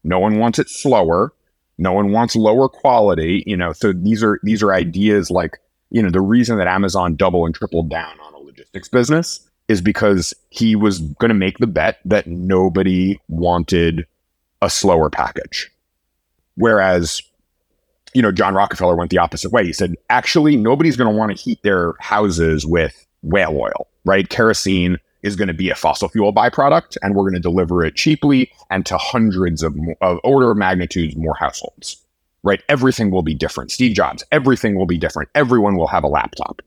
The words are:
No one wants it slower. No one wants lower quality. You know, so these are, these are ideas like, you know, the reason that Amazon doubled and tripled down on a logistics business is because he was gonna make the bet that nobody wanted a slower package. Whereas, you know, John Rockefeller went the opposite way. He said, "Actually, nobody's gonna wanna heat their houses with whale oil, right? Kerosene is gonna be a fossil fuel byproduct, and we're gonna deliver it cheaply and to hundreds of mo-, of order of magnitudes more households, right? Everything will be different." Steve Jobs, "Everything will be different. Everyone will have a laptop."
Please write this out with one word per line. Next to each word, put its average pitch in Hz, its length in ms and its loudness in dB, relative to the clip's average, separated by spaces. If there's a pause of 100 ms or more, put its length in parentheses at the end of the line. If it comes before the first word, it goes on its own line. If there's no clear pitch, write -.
No 90 160 0
one 107 200 2
wants 117 200 0
it - 100 -2
slower. 101 640 2 (440)
No 90 160 0
one 101 180 0
wants 113 240 0
lower 113 340 4
quality. 98 800 2
You 101 100 -4
know, 87 160 -2
so 101 200 -2
these 104 300 0
are, 104 200 2
these 107 180 0
are 101 120 2
ideas 92 580 0
like, 87 280 -2 (320)
you 113 100 2
know, 95 80 2
the 92 120 2
reason 113 360 2
that 90 100 0
Amazon 90 480 0
doubled 90 320 0
and 82 80 -4
tripled 82 340 -4
down 82 300 -10
on 76 140 -20
a 73 40 -20
logistics 71 520 -20
business 135 520 0 (260)
is 101 140 0
because 98 520 0 (160)
he 110 260 0
was 101 240 0
gonna 82 340 -2
make 95 260 0
the 113 80 0
bet 87 380 -2
that 101 220 0
nobody 92 920 0 (100)
wanted 85 760 0 (560)
a 98 80 0
slower 82 400 2
package. - 600 -6 (840)
Whereas, 95 680 2 (920)
you 127 80 2
know, 104 100 4
John 95 220 0
Rockefeller 95 420 0
went 85 140 -4
the 90 80 0
opposite 87 340 -2
way. 110 140 2
He 80 80 -4
said, 90 220 -4 (140)
"Actually, 147 480 2
nobody's 131 400 2
gonna 117 140 2
wanna 107 220 -2
heat - 300 -8
their 87 360 0
houses 82 680 0
with 80 400 -2 (180)
whale 80 340 0
oil, 53 300 -6 (180)
right? 95 240 2
Kerosene 95 680 0 (260)
is 101 120 -4
gonna 92 180 -2
be 90 160 -4
a - 60 -2
fossil 78 340 -2
fuel 104 240 0
byproduct, 139 680 2
and 98 140 -2
we're 98 140 2
gonna 90 100 -2
deliver 87 460 0
it 78 100 -4
cheaply 143 560 0 (180)
and 95 180 -4
to 92 100 -4
hundreds 92 640 0
of 80 140 -4
mo-, 80 260 -6
of 90 220 0
order 127 280 4
of 104 60 0
magnitudes 90 580 -2
more 80 200 -4
households, - 640 -8 (460)
right? 95 240 0
Everything 123 440 2
will 92 100 0
be 78 140 -2
different." 67 360 -6
Steve 123 240 0
Jobs, 87 360 -2
"Everything 127 440 0
will 92 120 0
be 85 100 -2
different. 78 380 -6
Everyone 117 420 2
will 82 100 0
have 85 160 0
a 76 40 -2
laptop." - 600 -4